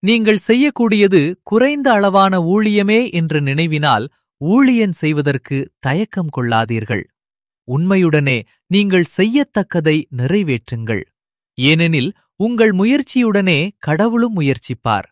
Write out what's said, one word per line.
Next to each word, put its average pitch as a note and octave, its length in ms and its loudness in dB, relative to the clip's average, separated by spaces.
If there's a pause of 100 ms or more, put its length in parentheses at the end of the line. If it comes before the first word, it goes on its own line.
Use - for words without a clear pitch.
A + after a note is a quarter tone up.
நீங்கள் G#3+ 340 2
செய்யக்கூடியது A3 840 2 (220)
குறைந்த C4+ 480 0
அளவான G3 500 2
ஊழியமே G#3 720 0
என்று D#3+ 300 -2
நினைவினால், C#3+ 640 -2 (360)
ஊழியம் A3+ 520 2
செய்வதற்கு D3 640 -2 (220)
தயக்கம் E3 500 -4
கொள்ளாதீர்கள். A2+ 720 -4 (640)
உண்மையுடனே D3+ 680 0 (340)
நீங்கள் F#3+ 380 2
செய்யத்தக்கதை F#3+ 880 0 (200)
நிறைவேற்றுங்கள். B2 840 -4 (540)
ஏனெனில், D#3+ 540 0 (280)
உங்கள் A3 340 2
முயற்சியுடனே G3+ 840 0 (200)
கடவுளும் A3+ 540 -2
முயற்சிப்பார். B2+ 800 -4